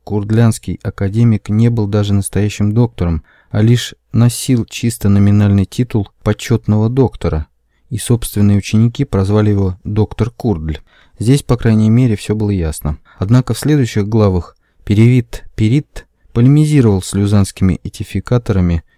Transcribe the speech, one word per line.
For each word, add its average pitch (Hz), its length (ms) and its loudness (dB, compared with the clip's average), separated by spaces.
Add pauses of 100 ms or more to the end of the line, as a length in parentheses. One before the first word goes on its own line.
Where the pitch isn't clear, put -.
курдлянский 107 800 0
академик 107 640 -2
не 113 220 2
был 110 160 -2
даже 101 260 -2
настоящим 101 600 -2
доктором, 90 500 -2 (240)
а 104 140 -2
лишь 120 320 0 (180)
носил 117 540 0
чисто - 420 -4
номинальный 101 560 2
титул 117 460 -6 (120)
почётного 107 680 -2
доктора, 87 560 -2 (420)
и - 80 -8
собственные 101 600 0
ученики 113 460 0
прозвали 104 460 0
его 98 340 -2
доктор 107 460 -2
Курдль. 80 500 -4 (380)
Здесь, 131 240 0
по 123 140 -2
крайней 110 320 2
мере, 117 280 2
всё - 180 -4
было 107 160 -2
ясно. 78 480 -4 (200)
Однако 117 360 0
в - 40 -12
следующих 131 480 0
главах 104 520 0 (260)
Перевит 117 600 2 (100)
Перит 113 520 -2 (280)
полемизировал 135 640 4
с - 140 -10
люзанскими 98 680 0
этификаторами 95 1000 -2 (160)